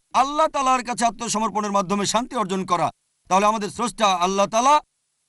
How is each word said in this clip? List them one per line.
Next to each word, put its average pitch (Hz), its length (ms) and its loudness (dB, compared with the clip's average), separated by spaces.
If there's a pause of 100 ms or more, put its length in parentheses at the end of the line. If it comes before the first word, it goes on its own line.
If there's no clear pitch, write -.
(140)
আল্লাহ 294 320 2
তাআলার 262 380 0
কাছে 240 200 -4
আত্মসমর্পণের 214 680 -2
মাধ্যমে 202 340 0
শান্তি 240 300 -4
অর্জন 190 300 -4
করা। 165 240 -2 (380)
তাহলে 190 180 4
আমাদের 208 240 0
স্রষ্টা 220 360 -2
আল্লাহ 190 400 2
তাআলা 262 340 4 (480)